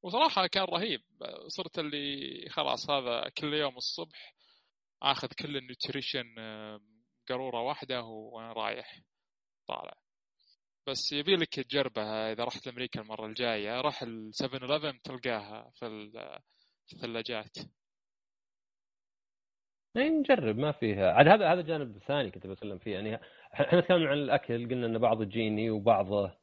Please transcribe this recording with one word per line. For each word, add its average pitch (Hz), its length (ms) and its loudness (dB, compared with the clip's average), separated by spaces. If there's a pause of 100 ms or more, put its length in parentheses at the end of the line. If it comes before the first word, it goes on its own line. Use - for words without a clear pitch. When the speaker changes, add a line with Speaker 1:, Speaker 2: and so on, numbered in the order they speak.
Speaker 1:
وصراحة 202 460 4
كان 190 160 2
رهيب. 175 380 0 (460)
صرت 175 320 -8
اللي 143 720 -6
خلاص 139 400 0
هذا 123 480 0
كل 151 160 -4
يوم 143 240 0
الصبح - 580 -10 (680)
آخذ 135 260 0
كل 147 300 -6
النيوتريشن، 127 840 -6
آه، 107 420 -12 (480)
قارورة 127 320 -2
واحدة 127 400 -4
وأنا 113 520 -12
رايح 110 480 -6 (680)
طالع. - 260 -6 (920)
بس 135 240 -4
يبي 147 240 2
لك 165 120 2
تجربه 131 540 -2
إذا 110 420 -2
رحت 120 240 -6
لأمريكا 123 340 -8
المرة 107 240 -8
الجاية، 113 560 -2
روح 143 220 -2
ال 110 320 -10
سفن 131 280 -4
إليفن 143 380 -2
تلقاها 117 760 -6
في - 100 -10
ال-، 107 540 -12 (480)
في - 60 -20
الثلاجات. 117 640 -8 (2500)
Speaker 2:
إيه، 277 120 4
نجرب، 247 480 4
ما 147 140 2
فيها. 101 400 2
عاد 135 160 10
هذا، 185 260 8
هذا 180 80 2
جانب 147 360 -4
ثاني 135 340 -2
كنت 92 160 -14
بتكلم 98 300 -8
فيه. 104 160 -6
يعني، 107 240 -4 (340)
ح-، - 100 0
احنا 170 200 6
تكلمنا 170 280 4
عن 143 80 2
الأكل، 123 520 0
قلنا 123 160 0
إن 113 120 0
بعضه 113 280 4
جيني 110 440 0
وبعضه 101 600 4 (120)